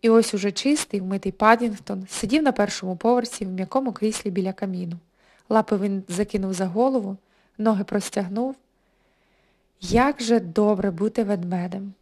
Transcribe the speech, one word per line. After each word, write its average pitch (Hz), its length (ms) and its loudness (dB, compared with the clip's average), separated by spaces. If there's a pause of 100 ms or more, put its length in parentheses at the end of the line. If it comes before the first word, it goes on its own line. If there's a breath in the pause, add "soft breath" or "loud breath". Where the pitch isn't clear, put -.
І 233 80 4
ось 226 240 6
уже 202 180 -2
чистий, 269 500 -2
вмитий 190 300 -4
Паддінгтон 214 800 2
сидів 262 340 0
на 277 80 4
першому 196 440 -2
поверсі 226 500 0
в 190 40 -6
м'якому 190 420 -2
кріслі 214 400 -2
біля 190 220 -2
каміну. 180 420 -6 (540 soft breath)
Лапи 220 280 2
він 196 300 -2
закинув 190 460 -2
за 185 120 -2
голову, 202 520 0 (400)
ноги 214 260 2
простягнув. 202 720 -4 (1300)
Як 240 400 2
же 233 180 4
добре 202 520 2
бути 208 320 -2
ведмедем 185 800 -4